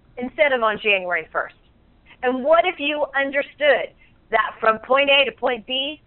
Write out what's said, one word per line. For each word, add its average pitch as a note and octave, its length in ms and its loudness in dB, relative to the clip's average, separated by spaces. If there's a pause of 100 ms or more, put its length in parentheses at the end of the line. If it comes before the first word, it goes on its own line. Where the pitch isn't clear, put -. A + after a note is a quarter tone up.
(180)
instead C4 340 0
of B3 100 0
on G#3 200 0
January F3+ 500 -2
first? C3+ 220 -6 (680)
And B3+ 220 -2
what E4+ 220 4
if F4+ 120 -2
you D4 280 -4 (120)
understood C#4 760 0 (360)
that A3 300 0
from A3 260 2
point C#4 240 2
A C#4 140 4
to - 80 -8
point A#3+ 340 -4
B C4+ 400 -8